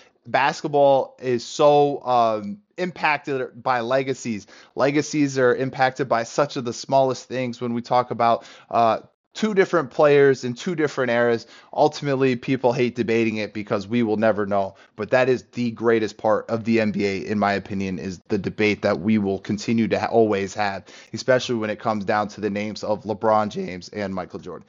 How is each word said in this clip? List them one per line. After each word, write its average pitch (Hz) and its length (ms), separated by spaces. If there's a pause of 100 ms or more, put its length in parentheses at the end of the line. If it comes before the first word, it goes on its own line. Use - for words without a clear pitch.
(260)
basketball 139 960
is 123 200
so, 147 640
um, 110 540 (180)
impacted 143 840
by 123 180
legacies. 123 680 (280)
Legacies 143 640
are 123 180
impacted 131 500
by 117 180
such 143 340
of 123 80
the 117 80
smallest 135 540
things 123 340
when 120 100
we 120 80
talk 123 300
about, 117 340 (260)
uh, 113 280 (340)
two 214 220
different 170 380
players 143 500
in 123 120
two 180 200
different 143 340
eras. 120 380 (260)
Ultimately, 135 600
people 127 380
hate 127 240
debating 113 400
it 104 180
because 104 320
we 117 160
will 107 140
never 107 280
know. 98 300 (220)
But 104 140
that 127 180
is 123 240
the 120 180
greatest 113 460
part 107 340
of 110 140
the 113 160
N 107 100
B 101 160
A, 98 120
in 107 200
my 101 140
opinion, 98 480
is 92 260
the 107 120
debate 101 440
that 101 160
we 110 200
will 98 200
continue 110 480
to 95 140
ha-, 104 60
always 101 480
have, 98 300 (280)
especially 127 420
when 110 160
it 104 80
comes 107 260
down 107 220
to 104 140
the 104 100
names 104 320
of 101 220
LeBron 107 460
James 92 400
and 101 220
Michael 90 280
Jordan. 80 280